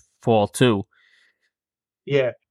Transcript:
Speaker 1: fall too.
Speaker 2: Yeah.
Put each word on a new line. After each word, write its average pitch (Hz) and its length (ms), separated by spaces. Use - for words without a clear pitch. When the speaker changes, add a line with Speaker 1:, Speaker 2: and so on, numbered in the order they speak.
Speaker 1:
fall 107 240
too. 110 380
Speaker 2:
Yeah. 131 260